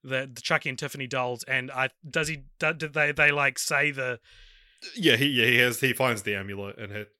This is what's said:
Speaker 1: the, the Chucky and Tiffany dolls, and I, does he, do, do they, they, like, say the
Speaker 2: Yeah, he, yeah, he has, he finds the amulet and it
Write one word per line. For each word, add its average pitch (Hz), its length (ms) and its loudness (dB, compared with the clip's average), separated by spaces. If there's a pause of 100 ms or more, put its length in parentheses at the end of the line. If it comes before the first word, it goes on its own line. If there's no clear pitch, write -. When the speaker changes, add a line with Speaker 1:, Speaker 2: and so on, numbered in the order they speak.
Speaker 1:
the, 135 280 -4
the 120 100 -16
Chucky 156 280 0
and 127 80 -6
Tiffany 139 300 -8
dolls, 127 360 -4
and 131 280 -4
I, 131 180 -2 (180)
does 151 200 -2
he, 151 160 -8 (160)
do, 160 140 0
do 156 160 -6
they, 147 220 0
they, 147 200 4
like, 143 260 2
say 147 340 0
the 127 280 -4 (760)
Speaker 2:
Yeah, 156 180 6
he, 131 120 4
yeah, 123 200 4
he 120 120 6
has, 123 200 4
he 127 140 2
finds 117 300 0
the 104 120 -2
amulet 98 420 -8
and 101 140 -12
it 104 180 -10 (100)